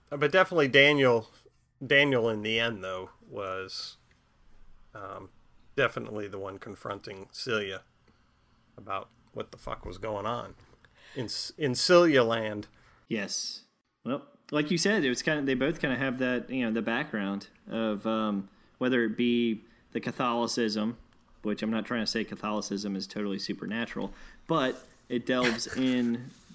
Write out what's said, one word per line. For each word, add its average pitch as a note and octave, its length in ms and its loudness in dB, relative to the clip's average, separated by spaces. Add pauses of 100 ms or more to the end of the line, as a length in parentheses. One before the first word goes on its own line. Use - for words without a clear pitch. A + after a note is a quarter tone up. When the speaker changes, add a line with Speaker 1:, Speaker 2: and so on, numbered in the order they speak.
(100)
Speaker 1:
but D3 220 0
definitely F3+ 360 6
Daniel, C#3 600 8 (560)
Daniel C3+ 440 4
in G#2+ 140 -2
the A2 160 0
end, A2+ 260 -2
though, F#2 260 -8 (180)
was, F#2+ 680 -8 (1000)
um, G2 360 -14 (460)
definitely A2+ 520 -2
the G2 100 -10
one G2 200 -10
confronting G2+ 760 -12
Celia G2+ 500 -4 (920)
about G2+ 320 -8 (240)
what - 200 -8
the - 60 -20
fuck - 280 -10
was F#2 120 -12
going G#2 280 -6
on A2 280 -6 (600)
in, A2+ 140 -6 (280)
in C#3 180 0
Celia E3 500 8
land. G#2+ 420 -2 (420)
Speaker 2:
Yes. - 540 -6 (420)
Well, C3+ 180 -4 (280)
like D3+ 200 0
you F3 80 2
said, G3 260 2
it C3 40 4
was B2 140 -2
kinda, D3+ 220 0
they C3+ 100 2
both C#3 260 0
kinda C3 160 0
have B2+ 220 -2
that, B2+ 320 -2
you B2+ 140 -2
know, A2 80 0
the A2 100 -2
background G#2+ 680 -4 (220)
of, A2 360 -2
um, G#2+ 420 -2 (300)
whether B2+ 260 2
it A2 120 -2
be A#2+ 460 2 (300)
the A#2 80 -4
Catholicism, A#2 960 -2 (460)
which G#2 200 -4
I'm A2 80 -2
not A2 160 -2
trying A#2+ 160 -4
to G#2+ 40 -4
say A2 180 -2
Catholicism G2+ 720 -4
is F#2+ 100 -6
totally G2+ 320 -6
supernatural, G#2 760 -6 (340)
but C3+ 400 0 (220)
it B2 180 -4
delves B2 400 2
Speaker 1:
<laughs> - 100 -8
Speaker 2:
in, B2 540 0 (240)